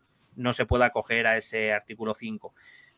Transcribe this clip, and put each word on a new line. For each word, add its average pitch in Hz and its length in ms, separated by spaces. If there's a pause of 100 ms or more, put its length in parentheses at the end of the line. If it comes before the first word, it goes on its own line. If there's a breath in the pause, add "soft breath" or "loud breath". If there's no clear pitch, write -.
(360)
no 123 180
se 120 140
pueda 123 180
acoger 117 400
a 113 120
ese 110 360
artículo 107 400
cinco. 110 400 (440 soft breath)